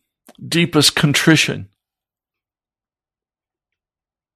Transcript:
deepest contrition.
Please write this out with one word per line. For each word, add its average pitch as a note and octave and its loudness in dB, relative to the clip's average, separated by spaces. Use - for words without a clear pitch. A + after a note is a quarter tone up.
deepest D#3 0
contrition. D3 0